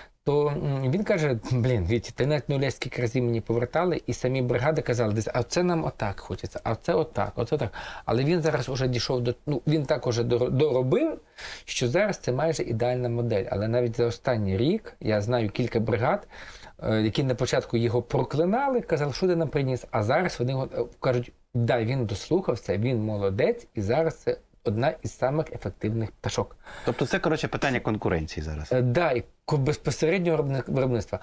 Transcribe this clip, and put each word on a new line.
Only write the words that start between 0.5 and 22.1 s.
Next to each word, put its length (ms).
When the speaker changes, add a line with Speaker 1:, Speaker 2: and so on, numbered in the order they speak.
Speaker 1:
він 120
каже: 360
«Блін, 340
Вітя, 300
ти 100
навіть 240
не 60
уявляєш, 200
скільки 260
разів 220
мені 180
повертали, 640
і 60
самі 280
бригади 400
казали, 320
десь, 200
а 100
це 200
нам 220
отак 340
хочеться, 440
а 120
це 180
отак, 420
оце 220
так». 120
Але 180
він 180
зараз 280
уже 180
дійшов 340
до, 120
ну, 220
він 180
так 220
уже 160
дор-, 280
доробив, 680
що 220
зараз 300
це 140
майже 320
ідеальна 460
модель. 420
Але 160
навіть 300
за 80
останній 520
рік 420
я 220
знаю 280
кілька 300
бригад, 480
е, 180
які 220
на 120
початку 420
його 240
проклинали, 800
казали, 320
«Що 140
ти 80
нам 120
приніс?», 440
а 120
зараз 360
вони 120
його, 260
е, 60
кажуть, 320
«Да, 300
він 220
дослухався, 720